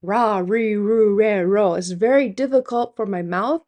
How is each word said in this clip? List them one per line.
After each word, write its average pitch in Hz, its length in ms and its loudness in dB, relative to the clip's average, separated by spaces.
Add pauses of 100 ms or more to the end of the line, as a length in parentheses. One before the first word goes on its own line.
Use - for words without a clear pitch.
Ra, 214 360 0
re, 214 380 -2
ru, 208 380 2
re, 208 260 2
ro. 190 340 2
It's 175 160 -6
very 240 380 2
difficult 247 680 -2
for 220 100 -6
my 190 160 -6
mouth. 202 460 -4